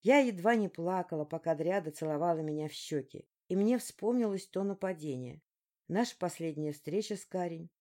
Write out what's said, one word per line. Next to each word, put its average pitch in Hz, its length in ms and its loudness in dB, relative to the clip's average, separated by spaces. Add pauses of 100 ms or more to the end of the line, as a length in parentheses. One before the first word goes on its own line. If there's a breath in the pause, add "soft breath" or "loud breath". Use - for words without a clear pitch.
Я 254 160 8
едва 226 380 4
не 208 120 2
плакала, 170 580 -2
пока 165 280 0
Дриада 160 380 0
целовала 160 480 0
меня 151 280 -2
в 151 40 -8
щеки. - 560 -8 (220)
И 185 60 0
мне 214 220 4
вспомнилось 220 720 -2
то 190 160 -2
нападение. 160 800 -6 (440)
Наша 233 300 -2
последняя 156 540 -4
встреча 190 440 -4
с - 80 -10
Карин. 170 460 -6 (120)